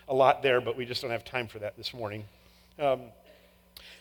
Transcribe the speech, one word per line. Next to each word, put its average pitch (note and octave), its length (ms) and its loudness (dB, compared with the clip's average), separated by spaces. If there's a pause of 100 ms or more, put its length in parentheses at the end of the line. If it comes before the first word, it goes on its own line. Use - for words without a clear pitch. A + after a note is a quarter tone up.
a C#3 60 -4
lot C3 280 6
there, B2 200 4
but A#2 160 -4
we B2 80 -6
just A#2+ 160 -6
don't B2 100 -6
have A2+ 140 -6
time A#2+ 220 -6
for A2 120 -16
that G#2 160 -8
this - 180 -12
morning. G#2+ 320 -8 (540)
Um, B2+ 320 0 (880)